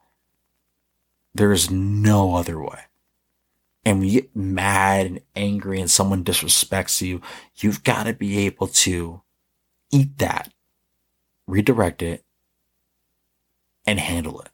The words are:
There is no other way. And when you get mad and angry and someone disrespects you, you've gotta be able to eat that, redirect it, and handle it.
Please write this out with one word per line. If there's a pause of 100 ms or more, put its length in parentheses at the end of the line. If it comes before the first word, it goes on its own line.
(1300)
There
is
no
other
way. (1040)
And
when
you
get
mad
and (140)
angry
and
someone
disrespects
you, (340)
you've
gotta
be
able
to (680)
eat
that, (920)
redirect
it, (1600)
and
handle
it.